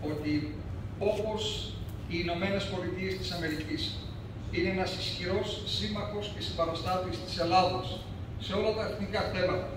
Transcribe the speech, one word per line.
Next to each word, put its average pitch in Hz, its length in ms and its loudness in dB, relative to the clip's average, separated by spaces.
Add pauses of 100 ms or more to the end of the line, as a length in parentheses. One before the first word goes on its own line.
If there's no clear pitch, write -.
(100)
ότι 214 440 0 (560)
όπως 214 300 0 (680)
οι 170 140 -2
Ηνωμένες 185 400 2 (100)
Πολιτείες 180 460 -2
της 180 180 -2
Αμερικής 156 460 -2 (680)
είναι 185 180 4
ένας 190 220 2 (100)
ισχυρός 196 480 0 (280)
σύμμαχος 208 560 -2
και - 140 -6
συμπαραστάτης 175 800 0
της - 180 -4
Ελλάδος 180 440 6 (580)
σε - 80 -2
όλα 214 240 4
τα 220 120 0
εθνικά 202 320 0 (120)
θέματα 185 440 2